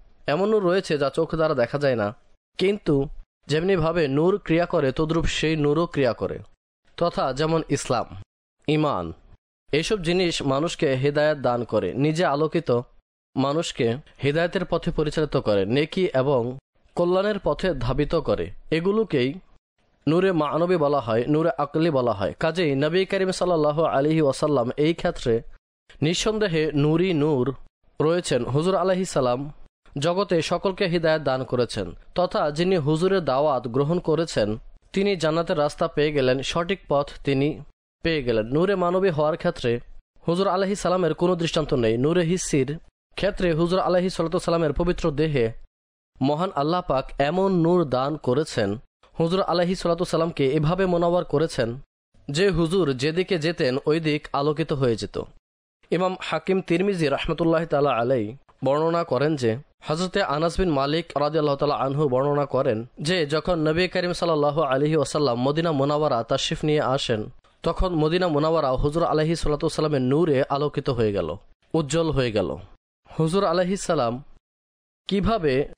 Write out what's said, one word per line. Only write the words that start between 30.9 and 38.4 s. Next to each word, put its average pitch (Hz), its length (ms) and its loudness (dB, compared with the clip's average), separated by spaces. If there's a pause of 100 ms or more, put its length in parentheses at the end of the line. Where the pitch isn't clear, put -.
দান 131 220 0
করেছেন, 113 480 -2 (240)
তথা 180 360 0
যিনি 175 260 0
হুজুরের 160 480 2
দাওয়াত 135 420 0
গ্রহণ 143 320 0
করেছেন 147 580 0 (360)
তিনি 196 220 0
জান্নাতের 160 420 0
রাস্তা 147 300 0
পেয়ে 151 240 0
গেলেন, 131 300 2
সঠিক 175 460 -4
পথ 143 220 0 (140)
তিনি 139 360 0 (440)
পেয়ে 160 200 0
গেলেন। 113 220 0